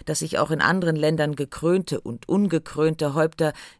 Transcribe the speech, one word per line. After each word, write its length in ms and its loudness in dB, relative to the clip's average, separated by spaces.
dass 140 -2
sich 180 -2
auch 140 2
in 100 0
anderen 340 0
Ländern 400 2
gekrönte 640 -2
und 280 -10
ungekrönte 840 0
Häupter 400 0